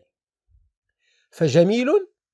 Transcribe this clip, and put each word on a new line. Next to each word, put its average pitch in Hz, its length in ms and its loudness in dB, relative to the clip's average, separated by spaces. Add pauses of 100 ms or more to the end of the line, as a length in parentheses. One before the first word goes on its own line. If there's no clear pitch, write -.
(1300)
فجميل 180 580 0 (460)